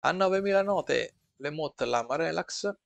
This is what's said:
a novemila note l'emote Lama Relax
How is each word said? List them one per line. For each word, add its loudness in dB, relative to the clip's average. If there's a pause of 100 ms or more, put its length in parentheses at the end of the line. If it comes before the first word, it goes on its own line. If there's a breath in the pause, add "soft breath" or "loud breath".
a 4
novemila 2
note 0 (240)
l'emote -6
Lama 0
Relax -4 (120)